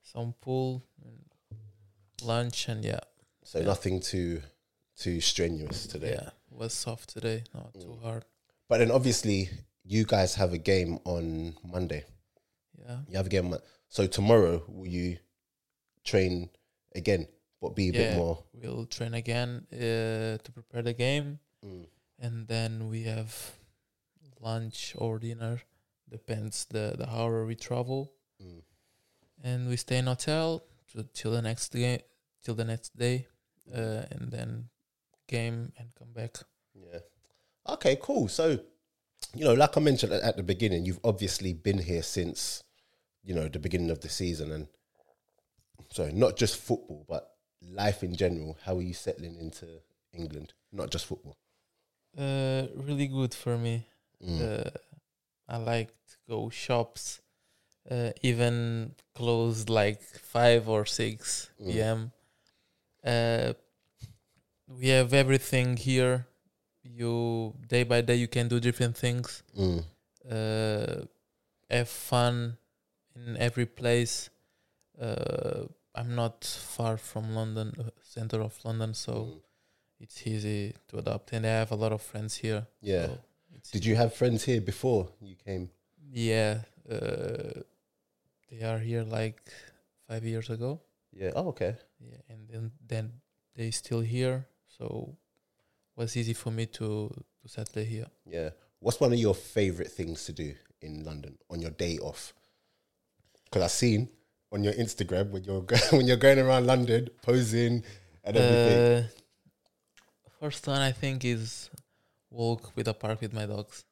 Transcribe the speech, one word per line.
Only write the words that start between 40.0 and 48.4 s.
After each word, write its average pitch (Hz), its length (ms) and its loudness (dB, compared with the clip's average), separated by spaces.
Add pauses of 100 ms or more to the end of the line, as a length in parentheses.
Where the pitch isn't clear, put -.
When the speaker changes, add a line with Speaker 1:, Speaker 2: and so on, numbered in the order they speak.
Speaker 2:
at, 101 80 0
at - 160 2
the 92 60 -4
beginning, 90 420 2
you've 90 180 -2
obviously 98 500 0
been 98 260 0
here 85 240 -2
since, - 600 -4 (600)
you 92 100 -6
know, 78 140 0
the 76 120 -6
beginning 85 300 0
of 82 120 -2
the 82 80 -12
season, 78 420 -4
and 78 160 -8 (1200)
so 78 200 -2
not 107 260 4
just - 200 2
football, - 520 -6
but - 260 -8 (260)
life 101 420 -2
in 87 120 -4
general. 80 480 -2